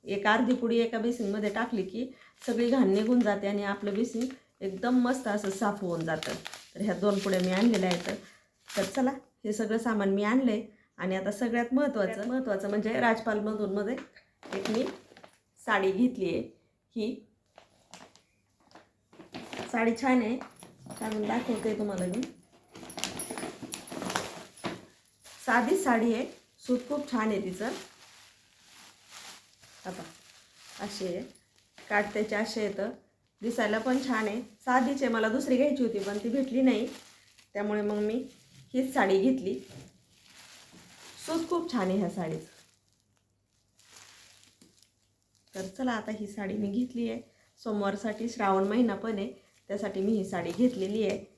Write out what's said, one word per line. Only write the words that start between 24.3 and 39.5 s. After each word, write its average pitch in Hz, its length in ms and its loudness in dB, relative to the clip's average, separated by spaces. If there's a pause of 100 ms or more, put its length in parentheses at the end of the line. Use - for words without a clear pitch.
साधी 247 300 4
साडी 240 380 4
आहे, 247 120 -2 (400)
सूत 247 120 2
खूप 285 340 -4
छान 220 160 0
आहे 190 160 0
तिचं. 185 260 -6 (2250)
आता 185 160 -10 (800)
अशी 202 260 -6
आहे, 180 160 -4 (680)
काठ 208 240 0
त्याचे 214 220 -2
असे 220 260 -2
येतं, 202 280 -2 (520)
दिसायला 220 360 0
पण 254 280 2
छान 220 220 0
आहे. 220 120 -2
साधीच 262 640 0
आहे, 233 100 2
मला 220 160 2
दुसरी 254 280 2
घ्यायची 285 260 4
होती 208 160 0
पण 202 200 -2
ती 233 100 -4
भेटली 254 340 2
नाही, 233 240 4 (680)
त्यामुळे 208 300 0
मग 208 140 0
मी 214 280 0 (500)
हीच 262 200 0
साडी 190 240 6
घेतली. 220 360 2 (1700)